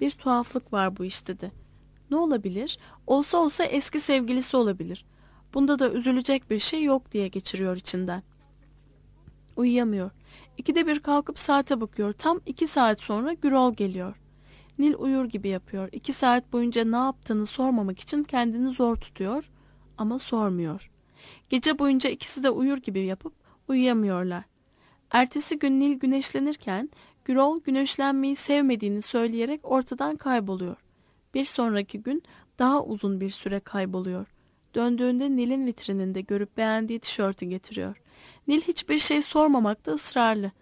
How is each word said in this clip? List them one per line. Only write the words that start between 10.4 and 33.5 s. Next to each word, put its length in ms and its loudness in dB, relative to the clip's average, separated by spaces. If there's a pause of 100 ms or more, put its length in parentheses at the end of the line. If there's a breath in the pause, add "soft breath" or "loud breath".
İkide 280 2
bir 120 0
kalkıp 400 0
saate 420 0
bakıyor. 320 -4
Tam 340 0
iki 200 -4
saat 340 2
sonra 320 -4
Gürol 420 2
geliyor. 420 -4 (600 soft breath)
Nil 200 4
uyur 260 0
gibi 240 -6
yapıyor. 440 -6
İki 200 -8
saat 400 2
boyunca 320 0
ne 120 2
yaptığını 500 -2
sormamak 540 0
için 240 -4
kendini 480 0
zor 240 2
tutuyor 540 -6 (480 soft breath)
ama 200 -2
sormuyor. 720 -2 (580 loud breath)
Gece 300 0
boyunca 320 2
ikisi 320 -8
de 80 4
uyur 280 0
gibi 220 -4
yapıp 320 -6 (360 soft breath)
uyuyamıyorlar. 760 2 (640 soft breath)
Ertesi 480 0
gün 220 2
Nil 120 4
güneşlenirken 1000 -2 (340 soft breath)
Gürol 380 4
güneşlenmeyi 720 0
sevmediğini 680 2
söyleyerek 600 -2
ortadan 520 0
kayboluyor. 600 -2 (580)
Bir 100 0
sonraki 580 -2
gün 200 -4 (360 soft breath)
daha 260 4
uzun 360 -2
bir 100 -4
süre 300 -6